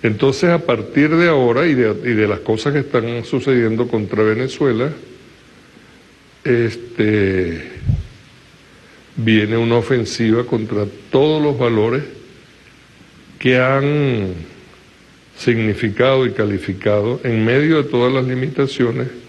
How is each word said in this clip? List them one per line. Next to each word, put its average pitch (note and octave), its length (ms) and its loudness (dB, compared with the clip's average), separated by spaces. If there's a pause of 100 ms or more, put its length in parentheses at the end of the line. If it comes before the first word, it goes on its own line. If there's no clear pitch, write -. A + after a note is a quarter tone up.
Entonces, C3+ 480 2
a E3+ 80 2
partir B2 560 0
de E3+ 120 4
ahora C3+ 380 2
y D#3+ 80 2
de, B2 160 2 (140)
y A#2+ 100 -2
de G#2+ 140 2
las G2+ 140 -2
cosas A2+ 320 -2
que D3 60 2
están A#2 460 -2
sucediendo A#2+ 640 0
contra A2 360 -2
Venezuela, B2+ 680 0 (1500)
este, G#2 1300 0 (1400)
viene A2 420 2
una A#2 200 2
ofensiva A2+ 680 0
contra G#2+ 400 -2 (260)
todos D3+ 300 2
los C#3+ 160 0
valores A#2 460 0 (1400)
que B2+ 180 2
han C3+ 720 0 (1120)
significado A#2 880 2
y G#2 60 -4
calificado, G#2 880 -2
en A2+ 200 0
medio D3 380 2
de C#3 80 -4
todas B2 240 2
las C3 120 0
limitaciones B2+ 840 -2 (220)